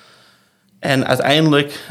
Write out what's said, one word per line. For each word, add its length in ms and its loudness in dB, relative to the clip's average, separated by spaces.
En 280 0
uiteindelijk, 840 0